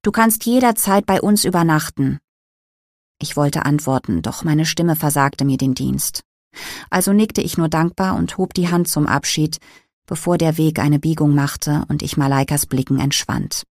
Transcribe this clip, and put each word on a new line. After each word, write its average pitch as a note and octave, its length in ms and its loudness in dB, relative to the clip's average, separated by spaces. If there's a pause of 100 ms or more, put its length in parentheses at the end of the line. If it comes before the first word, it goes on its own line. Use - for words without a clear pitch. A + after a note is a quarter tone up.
"Du G3+ 120 -2
kannst A3+ 320 2
jederzeit A#3 600 2
bei F#3+ 160 0
uns G#3 220 2
übernachten." D#3 760 0 (1000)
Ich - 160 -8
wollte D3 300 0
antworten, C3 560 0
doch - 240 -8
meine D#3 200 2
Stimme E3+ 300 0
versagte C#3+ 480 0
mir C3+ 140 2
den C3+ 160 0
Dienst. C3+ 500 -4 (640)
Also F#3 220 2
nickte G#3+ 300 2
ich - 160 -4
nur E3 100 2
dankbar E3+ 480 0
und E3+ 220 -4
hob F#3 160 -2
die F3 160 0
Hand F3 180 2
zum D3 180 0
Abschied, D3+ 520 -2 (480)
bevor F3 320 -2
der E3 180 2
Weg D#3 240 0
eine D3 200 2
Biegung D3+ 360 2
machte D3 540 0
und C#3+ 140 -2
ich - 120 -8
Malaikas C#3 520 0
Blicken C3+ 340 0
entschwand. - 720 -4